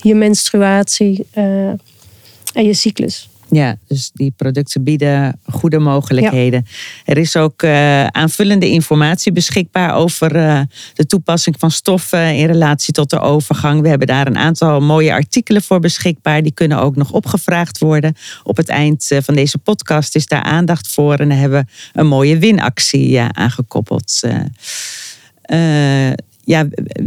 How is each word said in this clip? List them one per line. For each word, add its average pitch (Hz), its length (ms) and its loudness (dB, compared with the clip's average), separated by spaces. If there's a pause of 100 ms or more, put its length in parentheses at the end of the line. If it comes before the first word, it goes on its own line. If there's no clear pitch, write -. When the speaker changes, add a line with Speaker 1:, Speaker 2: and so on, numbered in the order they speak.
Speaker 1:
je 214 140 4
menstruatie, 202 1160 2
eh, 196 380 -2 (840)
en 226 100 2
je 208 100 4
cyclus. - 540 -4 (220)
Speaker 2:
Ja, 131 260 2 (120)
dus 139 260 -6
die 139 220 -2
producten 135 480 -4
bieden 143 560 0 (100)
goede 156 280 0
mogelijkheden. 131 880 0
Speaker 1:
Ja. - 60 -20 (320)
Speaker 2:
Er 147 140 0
is 165 180 -2
ook, 156 260 0
eh, 147 440 2
aanvullende 190 640 0
informatie 160 640 2
beschikbaar 175 600 -2
over, 160 420 0
eh, 156 240 2 (340)
de 151 120 0
toepassing 170 520 0
van 165 120 2
stoffen 170 640 0
in 147 120 2
relatie 156 460 2
tot 147 180 0
de 160 100 -2
overgang. 147 600 0
We 151 80 2
hebben 135 180 2
daar 135 200 0
een 127 100 0
aantal 156 440 2
mooie 151 320 2
artikelen 202 500 0
voor 185 180 0
beschikbaar. 160 640 -2
Die 151 100 0
kunnen 151 260 0
ook 131 180 0
nog 143 160 -2
opgevraagd 175 640 -2
worden. 156 360 0 (280)
Op - 140 -4
het 160 120 -2
eind, 151 420 0
eh, 143 120 2
van 143 120 -2
deze 143 240 0
podcast 156 560 -2
is 151 120 0
daar 147 160 -2
aandacht 170 460 0
voor. 147 260 0
En 147 140 0
daar 139 100 2
hebben 139 280 2 (260)
we - 80 -2
een 156 60 4
mooie 143 320 4
winactie, 135 800 2
eh, 117 100 0
aangekoppeld. 113 920 -4
Eh, - 1900 -4
eh, 127 40 -2 (320)
ja, 156 240 2
w-, - 20 -6 (360)